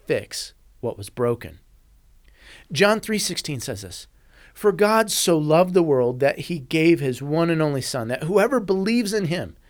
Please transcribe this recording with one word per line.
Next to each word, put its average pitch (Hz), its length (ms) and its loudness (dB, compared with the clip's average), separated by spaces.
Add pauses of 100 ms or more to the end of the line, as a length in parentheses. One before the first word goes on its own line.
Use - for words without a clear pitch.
fix - 460 -6 (280)
what 117 180 -6
was 98 100 -14
broken. 117 520 -4 (1120)
John 202 300 2
three 214 180 -4
sixteen 147 420 -6
says 107 220 -8
this, - 240 -16 (460)
"For 208 200 0
God 208 380 2
so 170 280 2
loved 160 340 4
the 185 100 4
world 127 380 2
that 139 200 0
he 170 180 -6
gave 160 420 4
his 131 220 -4
one 160 260 0
and 160 140 0
only 143 180 0
Son, 117 280 -6
that 127 160 -6
whoever 208 360 2
believes 202 540 0
in 202 120 -2
him 143 300 -6 (140)